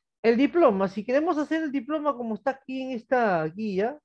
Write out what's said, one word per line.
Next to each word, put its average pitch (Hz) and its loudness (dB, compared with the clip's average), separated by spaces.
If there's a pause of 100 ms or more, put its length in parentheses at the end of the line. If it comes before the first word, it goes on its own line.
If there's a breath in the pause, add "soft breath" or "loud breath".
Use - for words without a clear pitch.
(240)
El 226 4
diploma, 269 4
si 208 -8
queremos 294 0
hacer 311 -2
el 302 -4
diploma 277 -4
como 233 -6
está 269 -2
aquí 262 -10
en 262 -8
esta 226 0
guía, 208 -4